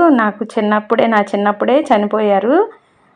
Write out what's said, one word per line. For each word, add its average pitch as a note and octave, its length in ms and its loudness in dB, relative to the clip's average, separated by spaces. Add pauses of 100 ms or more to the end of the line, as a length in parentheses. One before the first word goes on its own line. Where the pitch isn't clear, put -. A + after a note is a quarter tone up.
నాకు A3 360 0
చిన్నప్పుడే, G#3+ 640 -2
నా G#3+ 160 2
చిన్నప్పుడే G#3 580 0
చనిపోయారు. G#3+ 800 0 (580)